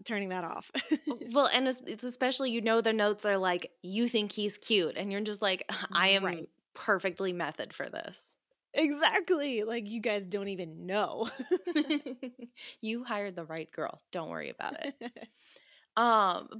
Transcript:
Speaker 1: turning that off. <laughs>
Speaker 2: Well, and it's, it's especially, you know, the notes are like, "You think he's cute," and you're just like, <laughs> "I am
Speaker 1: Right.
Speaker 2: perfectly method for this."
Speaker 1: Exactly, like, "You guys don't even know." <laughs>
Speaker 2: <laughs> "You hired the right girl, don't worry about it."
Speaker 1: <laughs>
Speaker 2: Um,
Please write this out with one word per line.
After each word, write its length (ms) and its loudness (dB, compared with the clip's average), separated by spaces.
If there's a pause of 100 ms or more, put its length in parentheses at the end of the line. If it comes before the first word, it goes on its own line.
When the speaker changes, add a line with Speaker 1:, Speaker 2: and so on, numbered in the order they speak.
Speaker 1:
turning 260 -4
that 140 -4
off. 260 -8 (200)
<laughs> 160 0 (260)
Speaker 2:
Well, 220 6
and 140 6
it's, 180 -2
it's 160 -6
especially, 480 0
you 100 0
know, 200 4
the 120 4
notes 320 2
are 140 4
like, 340 0 (100)
"You 260 0
think 240 0
he's 260 -4
cute," 380 2
and 160 -4
you're 80 -2
just 220 -4
like, 260 2
<laughs> 240 -6
"I 160 6
am 260 4
Speaker 1:
Right. 140 -8 (260)
Speaker 2:
perfectly 580 0
method 400 -4
for 160 -8
this." 460 -12 (420)
Speaker 1:
Exactly, 840 2
like, 260 -4
"You 120 -6
guys 260 -2
don't 220 -4
even 380 -8
know." 440 -2 (440)
<laughs> 0 -
Speaker 2:
<laughs> 1080 -4
"You 240 -4
hired 320 -4
the 80 -8
right 260 -10
girl, 400 -8
don't 200 -6
worry 200 -8
about 300 -8
it." 200 -8
Speaker 1:
<laughs> 300 -14 (680)
Speaker 2:
Um, 520 6 (120)